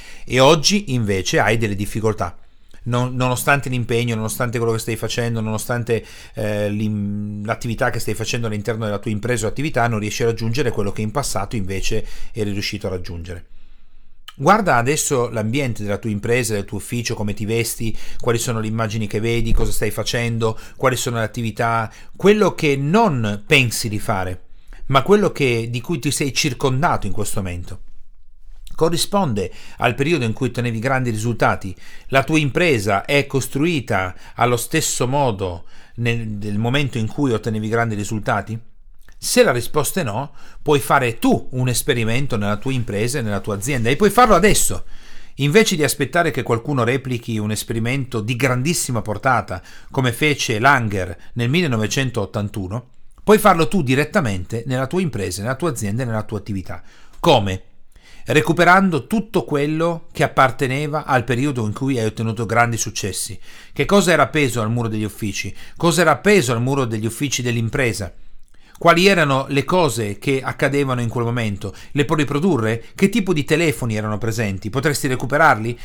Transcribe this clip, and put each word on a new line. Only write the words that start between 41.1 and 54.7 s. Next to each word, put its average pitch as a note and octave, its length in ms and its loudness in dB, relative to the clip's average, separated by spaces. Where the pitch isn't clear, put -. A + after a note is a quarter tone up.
tu C3+ 340 2
un B2+ 160 0
esperimento A#2 680 0
nella G2+ 220 0
tua C3+ 140 -2
impresa A#2+ 460 -2
e B2 40 -2
nella G#2 180 -2
tua G#2 140 -4
azienda A2+ 340 -2
e C#3 80 4
puoi G3+ 140 6
farlo A#3+ 240 6
adesso. E3+ 500 4
Invece D#3+ 400 4
di D3+ 80 2
aspettare D3+ 460 0
che C3 120 -2
qualcuno B2+ 420 0
replichi A#2+ 540 -2
un G#2+ 120 -2
esperimento A#2 720 -4
di A#2 160 -2
grandissima B2 640 0
portata, G#2 640 -2
come B2+ 220 2
fece C3+ 460 0
Langer G#2+ 580 2
nel A#2+ 140 0
millenovecentottantuno, A2 1400 -2
puoi G#3 160 8
farlo F#3 280 4
tu F#3 160 2
direttamente A#2 840 0
nella C3 200 -2